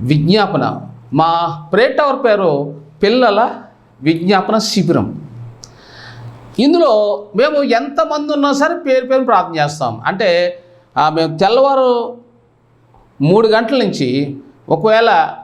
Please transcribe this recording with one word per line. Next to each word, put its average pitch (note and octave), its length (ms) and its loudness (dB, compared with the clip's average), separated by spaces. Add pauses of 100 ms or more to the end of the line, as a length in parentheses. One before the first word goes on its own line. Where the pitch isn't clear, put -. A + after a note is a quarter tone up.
విజ్ఞాపన, D3+ 800 0 (320)
మా E3 600 -2
ప్రే A3 160 2
టవర్ C4+ 360 -2
పేరు E3 560 0 (220)
పిల్లల A3+ 480 2 (520)
విజ్ఞాపన F#3 560 0
శిబిరం. E3 640 -2 (1400)
ఇందులో A#3+ 640 2 (120)
మేము C#4+ 260 2
ఎంతమంది D4 720 -2
ఉన్నా C#4+ 200 0
సరే D#4+ 240 0
పేరు C4 300 -2
పేరు C4 180 0
ప్రార్థన F3+ 320 0
చేస్తాం. C3 500 -4
అంటే, F3 520 0 (380)
ఆ, D3 120 2
మేము D#3 300 -2
తెల్లవారు B3 760 2 (1080)
మూడు G#3 260 4
గంటల A3+ 300 0
నుంచి C#3+ 580 -2 (320)
ఒకవేళ G#3 600 2 (160)